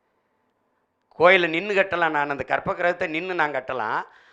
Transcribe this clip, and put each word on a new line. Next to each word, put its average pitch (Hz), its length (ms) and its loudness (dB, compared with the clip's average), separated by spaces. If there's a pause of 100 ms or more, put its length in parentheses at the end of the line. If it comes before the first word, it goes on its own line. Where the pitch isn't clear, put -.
(1080)
கோயிலை 175 400 6
நின்னு 180 260 -4
கட்டலாம் 175 360 2
நான், 147 200 -2
அந்த 135 140 -4
கற்ப 143 300 -2
கிரகத்தை 175 340 -2
நின்னு 170 260 -6
நான் 151 180 0
கட்டலாம். 131 500 -4 (300)